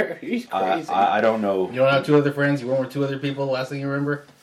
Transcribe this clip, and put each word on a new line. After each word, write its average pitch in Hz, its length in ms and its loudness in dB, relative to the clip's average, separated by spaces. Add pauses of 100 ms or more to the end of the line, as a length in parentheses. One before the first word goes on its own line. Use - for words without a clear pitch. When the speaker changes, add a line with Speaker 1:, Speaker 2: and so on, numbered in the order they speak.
(200)
Speaker 1:
He's 226 300 -6
Speaker 2:
Uh, 95 240 0
Speaker 1:
crazy. - 140 -4
Speaker 2:
I, 98 300 2
I - 20 2
don't 113 200 2
know. 98 300 0
Speaker 3:
You 120 60 -8
don't 135 160 4
have 135 120 2
two 147 120 6
other 143 160 4
friends? 143 280 0
You 120 80 -8
weren't 135 120 0
with 127 120 -4
two 143 120 -2
other 135 140 -4
people 139 280 -4
the 135 60 -2
last 131 180 -4
thing 143 100 -8
you 139 80 -6
remember? 143 360 -4 (180)